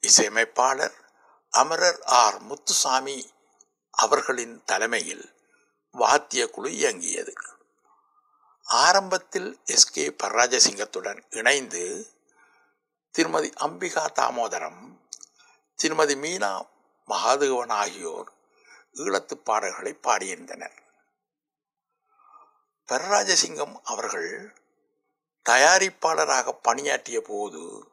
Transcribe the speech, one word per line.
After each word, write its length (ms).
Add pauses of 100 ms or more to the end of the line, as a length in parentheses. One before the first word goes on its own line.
இசையமைப்பாளர் 920 (560)
அமரர் 480 (140)
ஆர் 260
முத்துசாமி 800 (720)
அவர்களின் 760
தலைமையில் 640 (680)
வாத்திய 560
குழு 220
இயங்கியது. 640 (1300)
ஆரம்பத்தில் 960
எஸ் 260
கே 180
பரராஜசிங்கத்துடன் 1120 (100)
இணைந்து 540 (1300)
திருமதி 420
அம்பிகா 560
தாமோதரம், 680 (1000)
திருமதி 360
மீனா 380 (560)
மகாதேவன் 600
ஆகியோர் 640 (640)
ஈழத்து 400
பாடல்களை 580 (100)
பாடியிருந்தனர். 720 (2000)
பரராஜசிங்கம் 840 (100)
அவர்கள் 460 (1160)
தயாரிப்பாளராக 1040 (100)
பணியாற்றிய 580
போது 420 (300)